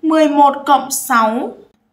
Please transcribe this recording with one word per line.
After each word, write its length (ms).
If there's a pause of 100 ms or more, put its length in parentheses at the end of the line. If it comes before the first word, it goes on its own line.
Mười 280
một 260 (100)
cộng 260
sáu 600 (420)